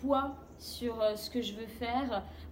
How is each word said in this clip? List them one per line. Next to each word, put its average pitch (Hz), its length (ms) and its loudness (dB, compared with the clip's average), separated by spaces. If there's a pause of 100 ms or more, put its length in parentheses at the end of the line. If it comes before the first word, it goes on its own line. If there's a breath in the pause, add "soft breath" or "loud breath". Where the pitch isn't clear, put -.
poids 277 340 4 (240)
sur, 226 420 -2
euh, 214 140 6
ce - 140 -6
que 247 120 0
je 202 120 -2
veux 220 140 -6
faire. 240 560 0 (280 loud breath)